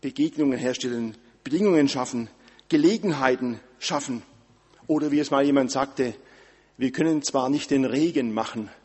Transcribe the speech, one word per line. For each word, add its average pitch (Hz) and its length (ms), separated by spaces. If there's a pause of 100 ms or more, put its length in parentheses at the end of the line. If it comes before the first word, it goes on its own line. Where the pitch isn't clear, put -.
Begegnungen 139 560
herstellen, 123 580 (260)
Bedingungen 160 460
schaffen, 127 400 (400)
Gelegenheiten 139 880 (200)
schaffen. 139 440 (640)
Oder 151 240
wie 143 80
es 147 120
mal 143 160
jemand 139 260
sagte, 135 420 (640)
„Wir 127 160
können 151 300
zwar 131 260
nicht 147 220
den 135 160
Regen 131 480
machen 110 340 (160)